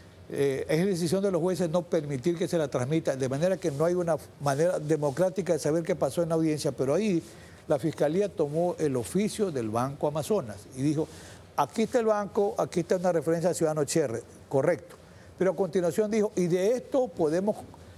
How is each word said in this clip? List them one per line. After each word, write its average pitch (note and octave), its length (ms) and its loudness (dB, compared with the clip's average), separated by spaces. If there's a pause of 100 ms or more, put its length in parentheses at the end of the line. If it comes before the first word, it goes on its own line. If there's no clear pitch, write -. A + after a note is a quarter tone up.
(300)
eh, C#3 400 0
es D#3+ 160 2
decisión F3+ 360 0
de G3+ 80 2
los F3 120 0
jueces F3+ 280 0
no F3 140 0
permitir D#3 540 -2
que F3 100 -2
se F3 100 0
la D3+ 120 0
transmita, C#3+ 480 0
de C3 100 -2
manera E3 300 0
que E3 140 -2
no C#3 120 0
hay F3 100 4
una E3+ 220 0 (240)
manera D#3 400 2
democrática D#3 720 0
de D3+ 80 2
saber D#3+ 240 0
qué E3+ 120 -2
pasó D#3+ 280 0
en D#3+ 60 -4
la E3 60 0
audiencia, D#3 360 0
pero C3+ 240 0
ahí F#3+ 260 2 (460)
la D3+ 100 2
Fiscalía E3 520 0
tomó E3 500 0
el D3 160 0
oficio F#3+ 560 0
del A#2 180 -2
Banco C3+ 380 -2
Amazonas D3 520 -2 (180)
y B2+ 40 -6
dijo, D3 280 0 (480)
"Aquí D3+ 260 0
está A#3 160 0
el A3+ 60 0
banco, G#3 520 0
aquí - 220 -2
está F3+ 160 2
una F3+ 160 2
referencia E3 380 2
al D#3 60 0
ciudadano D#3 280 0
Cherres", C3 400 0 (240)
correcto. C#3+ 480 0 (420)
Pero F#3 140 2
a D#3+ 60 -2
continuación F#3+ 520 0
dijo, G#3 280 2
"Y F3+ 100 2
de F#3 240 2
esto B3+ 380 0
podemos F3+ 480 0 (400)